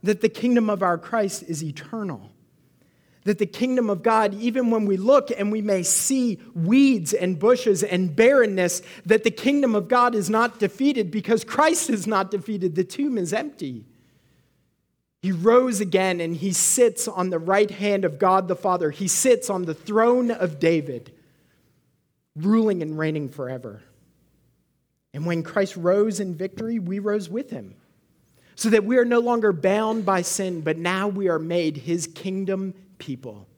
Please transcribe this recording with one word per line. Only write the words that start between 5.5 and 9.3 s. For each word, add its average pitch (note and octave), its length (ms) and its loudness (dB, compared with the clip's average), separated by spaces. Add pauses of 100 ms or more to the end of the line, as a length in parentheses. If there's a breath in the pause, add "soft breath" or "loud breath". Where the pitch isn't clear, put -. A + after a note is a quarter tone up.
we G#3+ 80 -2
may G3 220 0
see B3 560 0 (160 loud breath)
weeds G#3 580 4
and F3+ 260 -2
bushes G#3 440 2
and F3+ 340 0
barrenness, G#3+ 640 2 (240 loud breath)
that G#3+ 200 2
the A3+ 60 4